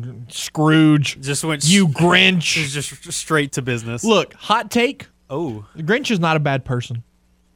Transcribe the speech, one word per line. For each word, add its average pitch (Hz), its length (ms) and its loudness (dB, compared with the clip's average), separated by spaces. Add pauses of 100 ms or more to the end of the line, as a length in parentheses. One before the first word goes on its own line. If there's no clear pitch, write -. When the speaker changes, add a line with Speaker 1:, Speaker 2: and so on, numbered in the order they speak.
(280)
Speaker 1:
Scrooge. 156 920 2
Speaker 2:
Just 139 240 -6
went 156 200 -4
Speaker 1:
You 190 220 4
Speaker 2:
s-, 143 80 0
Speaker 1:
Grinch. 175 800 2
Speaker 2:
just 143 400 -10
straight 147 400 -2
to 143 100 -4
business. 120 400 -6
Speaker 1:
Look, 208 320 2
hot 226 360 -2
take. 240 360 -2 (240)
Speaker 2:
Oh. 131 360 -8 (100)
Speaker 1:
The 160 60 -10
Grinch 214 280 -2
is 214 80 2
not 160 180 0
a 156 40 2
bad 139 240 -2
person. 120 400 -6 (520)